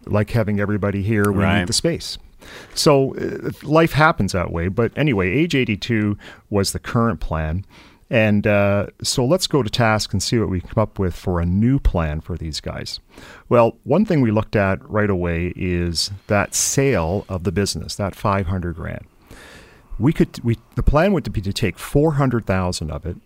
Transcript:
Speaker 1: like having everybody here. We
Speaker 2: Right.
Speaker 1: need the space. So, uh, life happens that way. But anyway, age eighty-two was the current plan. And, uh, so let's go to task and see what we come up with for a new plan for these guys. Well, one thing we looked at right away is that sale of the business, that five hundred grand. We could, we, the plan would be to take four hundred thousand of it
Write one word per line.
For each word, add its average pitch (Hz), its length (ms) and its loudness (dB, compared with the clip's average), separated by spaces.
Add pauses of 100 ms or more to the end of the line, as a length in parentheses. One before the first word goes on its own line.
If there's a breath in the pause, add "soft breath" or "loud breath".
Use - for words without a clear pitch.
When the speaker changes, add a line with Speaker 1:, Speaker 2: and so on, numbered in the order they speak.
Speaker 1:
like 101 240 0
having 104 300 0
everybody 101 420 -2
here. 104 300 2
We 98 100 2
Speaker 2:
Right. 87 180 2
Speaker 1:
need 90 60 -2
the 113 60 -6
space. - 440 -4 (580 loud breath)
So, 139 420 4
uh, - 340 -6 (120)
life 165 300 4
happens 147 400 2
that 85 180 -2
way. 85 180 -2
But 104 280 0
anyway, 107 340 0
age 156 240 0
eighty-two 107 640 0 (320 loud breath)
was 98 240 0
the 85 60 -6
current 117 420 0
plan. 80 460 -4 (460 loud breath)
And, 107 340 4
uh, 101 400 2 (160)
so - 240 0
let's 170 200 2
go 139 160 2
to 104 80 -2
task 110 440 0
and 95 80 0
see - 160 0
what 98 100 0
we 92 140 -2
come - 200 -2
up - 160 -4
with 92 160 0
for 90 240 -2
a 85 80 0
new 110 320 4
plan 80 440 0
for 87 160 -8
these 78 200 -8
guys. 73 400 -10 (520 loud breath)
Well, 117 340 4
one 165 220 2
thing 160 160 2
we 113 100 4
looked 107 240 0
at 95 220 2 (120)
right 104 200 2
away 87 440 -2
is 87 560 -2 (180)
that 104 260 0
sale 104 760 0
of 90 160 -6
the 95 80 0
business, - 440 -4
that 98 200 -4
five 98 300 0
hundred 87 300 -4
grand. 80 280 -10 (920 loud breath)
We 135 160 2
could, - 280 -2
we, 117 140 -2 (200)
the 123 60 -2
plan 170 300 4
would 127 180 -2
be 98 120 -6
to 98 100 -4
take - 260 -2
four 147 360 2
hundred 131 320 0
thousand 90 440 -2
of 73 140 -10
it 82 220 -6